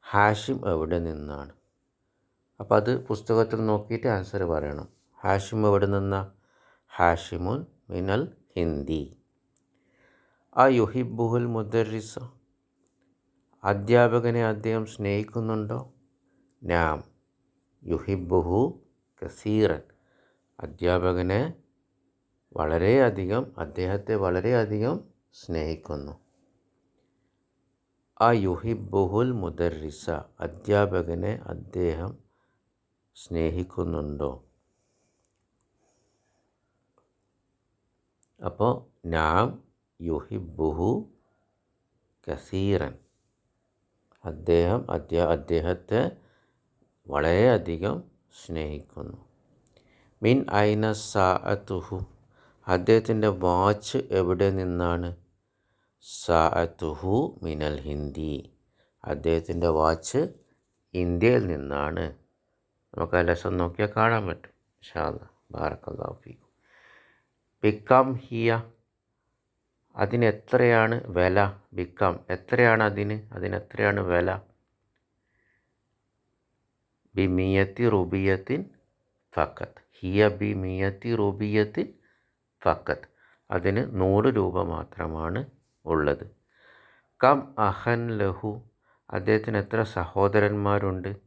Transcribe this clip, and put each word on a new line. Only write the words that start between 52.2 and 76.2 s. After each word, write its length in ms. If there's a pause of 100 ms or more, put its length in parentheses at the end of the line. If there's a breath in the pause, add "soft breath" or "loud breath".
അദ്ദേഹത്തിൻ്റെ 600
വാച്ച് 680 (140)
എവിടെ 380
നിന്നാണ്? 640 (920)
സാഅത്തുഹു 1400
മിനൽ 360
ഹിന്ദി. 720 (540)
അദ്ദേഹത്തിൻ്റെ 640
വാച്ച് 640 (600)
ഇന്ത്യയിൽ 540
നിന്നാണ്. 680 (800)
നമുക്ക് 240
ആ 40
ലെസൺ 360
നോക്കിയാൽ 400
കാണാൻ 300
പറ്റും. 220
ഇൻഷാ 580
അല്ലാ. 200 (240)
ബാറക്കല്ലാഹു 600
ഫീക്കും. 380 (1120 soft breath)
ബിക്കം 520
ഹിയ? 480 (1300)
അതിനെത്രയാണ് 1120
വില? 460 (200)
ബിക്കം 460 (100)
എത്രയാണ് 540
അതിന്? 500
അതിനെത്രയാണ് 640
വില? 400 (2750)